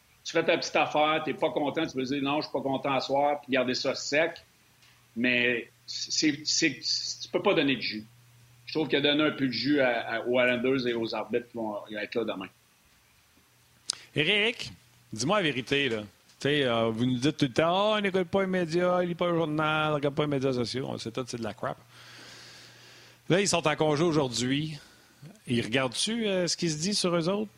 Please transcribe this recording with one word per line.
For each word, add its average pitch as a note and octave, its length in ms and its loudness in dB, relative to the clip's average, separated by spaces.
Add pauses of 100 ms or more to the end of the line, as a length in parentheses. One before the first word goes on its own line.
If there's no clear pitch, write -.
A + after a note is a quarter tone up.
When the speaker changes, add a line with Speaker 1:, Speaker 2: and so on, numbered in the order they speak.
(240)
Speaker 1:
Tu - 80 -10
fais E3 120 0
ta E3 140 2
petite - 180 -6
affaire, D#3 480 2
t'es C#3 120 -2
pas D#3 160 0
content, D3 340 -2
tu - 100 -10
veux C3 80 -2
dire, « C#3 200 -2
Non, C#3+ 140 0
je D3+ 100 -4
suis - 40 -12
pas C#3 100 -2
content C3+ 320 -2
à C3 60 2
soir », C#3+ 440 2
puis - 100 -8
garder B2+ 220 2
ça B2+ 180 -2
sec. D#3 380 0 (840)
Mais A#2+ 540 2 (160)
c'est, - 600 -2
c'est, D3 360 0
c'est, - 420 -4
tu - 80 -14
peux F3 120 0
pas G3 100 4
donner C#3+ 220 2
de G#2+ 60 -6
jus. G#2+ 240 -6 (600)
Je - 80 -12
trouve D#3 140 0
qu'il C#3+ 100 2
a C#3+ 40 2
donné D3 220 4
un D3 80 4
peu C3+ 160 -2
de B2 40 0
jus C3+ 300 2
à, A#2+ 180 4 (160)
à, A2+ 60 -2
aux A#2+ 180 2
Islanders B2 480 2
et A#2+ 60 0
aux A2+ 200 -2
arbitres A2+ 380 -4
qui A#2+ 60 -10
vont G#2+ 180 -6 (260)
être G2+ 140 -10
là A#2 80 0
demain. F#2+ 240 -6 (1700)
Speaker 2:
Éric, G#3 560 0 (420)
dis-moi C3+ 240 0
la G3+ 60 2
vérité, C#3 460 0
là. A2 120 0 (380)
T'sais, C#3+ 240 2
euh, A#2 260 2
vous A2+ 160 0
nous B2+ 120 0
dites C#3+ 200 0
tout D3 80 4
le B2+ 60 -4
temps, « D#3 160 2
Ah, G3 260 2
oh, G#3+ 40 0
on G#3 40 0
n'écoute F#3 280 0
pas G3 120 2
les F#3+ 60 0
médias, F3+ 560 2
il F3 60 -2
lit E3+ 60 -4
pas F3 140 0
le E3+ 60 2
journal, D#3 560 2
on D3+ 40 2
regarde C#3+ 200 0
pas D3+ 80 2
les D3+ 60 0
médias C3+ 240 0
sociaux. » B2 360 -2
On A#2+ 80 -6
sait A2+ 140 -8
tout, C3 160 -6
c'est B2 100 -8
de A#2 60 -6
la G#2 100 -6
crap. C#3 240 -6 (1500)
Là, F3 120 6
ils G3 60 2
sont E3 200 2
en D3 80 4
congé D3+ 280 4
aujourd'hui. D3 720 0 (720)
Ils A#2 140 2
regardent-tu, C3+ 640 0
euh, F#3 200 0
ce - 80 -2
qui F3 140 -2
se D3+ 80 -2
dit F#3 160 -2
sur F3+ 220 0
eux E3 120 0
autres ? G3+ 300 -2